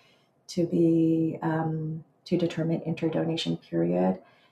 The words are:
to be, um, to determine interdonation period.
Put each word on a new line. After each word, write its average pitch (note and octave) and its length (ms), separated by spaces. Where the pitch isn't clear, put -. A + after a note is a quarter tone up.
to E3+ 160
be, E3 760
um, D#3+ 640
to F3+ 120
determine E3 440
interdonation E3 800
period. F3 580